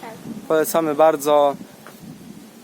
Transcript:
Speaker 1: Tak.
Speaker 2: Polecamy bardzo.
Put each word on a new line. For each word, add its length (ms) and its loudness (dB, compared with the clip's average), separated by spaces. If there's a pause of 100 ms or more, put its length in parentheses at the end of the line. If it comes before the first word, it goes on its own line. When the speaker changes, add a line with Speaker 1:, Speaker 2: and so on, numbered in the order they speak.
Speaker 1:
Tak. 100 -14 (380)
Speaker 2:
Polecamy 460 0
bardzo. 600 2 (1080)